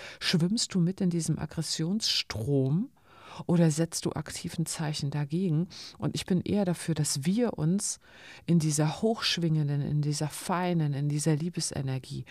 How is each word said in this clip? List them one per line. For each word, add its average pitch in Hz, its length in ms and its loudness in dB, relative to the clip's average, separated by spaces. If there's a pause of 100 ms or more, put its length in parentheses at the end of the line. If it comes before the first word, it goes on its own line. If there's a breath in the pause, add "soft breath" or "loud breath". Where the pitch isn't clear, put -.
(200 loud breath)
schwimmst 180 540 2
du 190 60 2
mit 175 200 2
in 180 120 2
diesem 165 260 0
Aggressionsstrom 156 1500 0 (560 loud breath)
oder 170 260 6
setzt 160 340 -2
du - 80 0
aktiv - 440 -8
ein 160 80 0
Zeichen 151 440 -4
dagegen? 156 580 0 (300 loud breath)
Und - 180 -2
ich - 100 -4
bin 180 160 2
eher 202 240 0
dafür, 165 300 -2
dass 143 300 -2
wir 214 320 2
uns 170 420 0 (460 loud breath)
in 170 140 4
dieser 151 420 2
hochschwingenden, 156 800 2
in 147 200 0
dieser 147 260 0
feinen, 170 680 0
in 143 160 -2
dieser 151 260 2
Liebesenergie 139 960 -4